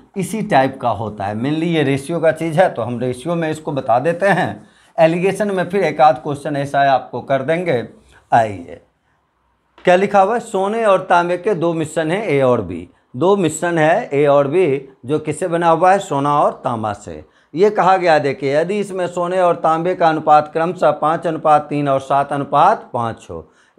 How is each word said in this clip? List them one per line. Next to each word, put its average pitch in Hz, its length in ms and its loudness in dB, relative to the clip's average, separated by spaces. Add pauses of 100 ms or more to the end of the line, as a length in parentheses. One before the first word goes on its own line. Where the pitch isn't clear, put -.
(180)
इसी 202 240 -4
टाइप 135 400 0
का 120 80 -2
होता 104 340 -6
है। 104 120 -4
Mainly 147 280 -4
ये 165 200 0
रेशियो 139 360 -2
का 160 120 2
चीज़ 160 280 -2
है, 180 140 2
तो 120 80 -6
हम 117 180 -6
रेशियो 127 360 -4
में 160 160 -4
इसको 160 200 -10
बता 127 280 0
देते 170 260 -2
हैं। 190 420 -2 (320)
एलिगेशन 185 520 2
में 175 180 -2
फिर 190 140 -2
एक 156 180 0
आध 156 140 6
क्वेश्चन 147 400 -6
ऐसा 139 260 -2
है, 139 80 4
आपको 127 320 -2
कर 135 200 -2
देंगे। 151 480 -2 (440)
आइए, 101 480 0 (1040)
क्या 180 100 6
लिखा 196 260 2
हुआ 196 120 2
है? 240 60 -2
सोने 214 460 -4
और 190 140 4
तांबे 175 380 0
के 208 160 -2
दो 170 200 -2
मिश्रण 160 380 -4
हैं, 208 160 -2
ए 143 140 2
और 123 200 2
बी। 87 280 -10 (260)
दो 175 200 2
मिश्रण 175 420 -2
है, 165 360 2
ए 143 120 2
और 143 220 4
बी, 143 420 0 (160)
जो 151 140 -2
किससे 151 280 -6
बना 170 220 0
हुआ 170 220 4
है? 196 80 4
सोना 147 400 0
और 202 240 0
तांबा 110 300 -4
से। 80 320 -14 (300)
ये 196 140 4
कहा 190 280 4
गया, 170 220 4
देखिए, 143 380 -2
यदि 180 220 -2
इसमें 185 280 -4
सोने 180 340 -2
और 170 140 4
तांबे 165 400 0
का 175 140 2
अनुपात 151 440 4
क्रमशः 165 380 0
पाँच 165 360 -2
अनुपात 156 340 2
तीन 147 280 -4
और 135 100 2
सात 139 340 -2
अनुपात 147 600 2
पाँच 117 380 -6
हो, 80 200 -14 (280)